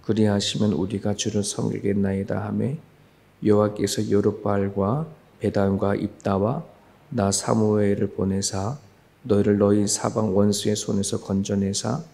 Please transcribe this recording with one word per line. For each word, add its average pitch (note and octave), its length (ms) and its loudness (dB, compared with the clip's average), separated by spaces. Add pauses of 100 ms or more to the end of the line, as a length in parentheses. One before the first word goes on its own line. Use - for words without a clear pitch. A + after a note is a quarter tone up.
그리하시면 G#2 720 0
우리가 G2+ 400 -2
주를 G#2 300 -2
섬기겠나이다.' G2+ 1000 -2
하매 A2 340 -4 (640)
여호와께서 G#2 680 2
여룹바알과 G2+ 1040 0 (220)
베단과 G2 580 0
입다와 G2+ 680 -2 (460)
나 G2+ 200 0
사무엘을 G#2 840 2
보내사 G2 640 -2 (440)
너희를 G#2 360 4
너희 G#2 280 4
사방 G#2+ 480 -2
원수의 G#2 420 2
손에서 G#2 440 -2
건져내사 G2 840 -2 (120)